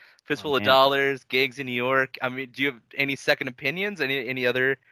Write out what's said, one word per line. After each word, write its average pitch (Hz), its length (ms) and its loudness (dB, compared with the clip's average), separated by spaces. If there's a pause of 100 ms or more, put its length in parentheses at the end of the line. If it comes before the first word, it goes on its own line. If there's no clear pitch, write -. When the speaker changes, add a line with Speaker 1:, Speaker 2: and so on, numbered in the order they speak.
(220)
Speaker 1:
Fistful 151 300 -4
Speaker 2:
Oh, 139 40 2
Speaker 1:
of 120 60 2
Speaker 2:
man. 104 40 0
Speaker 1:
Dollars, 139 580 4
Gigs 131 340 -2
in 139 80 -8
New 123 60 -6
York. 127 500 0
I 131 60 -2
mean, 127 240 -8
do 123 100 -4
you 139 80 0
have 117 100 -14 (160)
any 139 200 -2
second 143 320 -2
opinions? 165 520 -6
Any, 135 280 -2
any 127 180 -2
other, 127 320 2 (140)